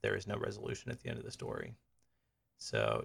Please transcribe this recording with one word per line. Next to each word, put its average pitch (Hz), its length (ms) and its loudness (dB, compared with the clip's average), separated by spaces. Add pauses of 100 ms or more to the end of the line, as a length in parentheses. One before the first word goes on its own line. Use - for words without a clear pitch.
there 104 120 4
is 95 140 0
no 104 80 0
resolution 110 560 -2
at 120 80 -6
the 127 80 -6
end 117 100 -2
of - 60 -8
the - 80 -6
story. - 420 -4 (840)
So, 110 460 4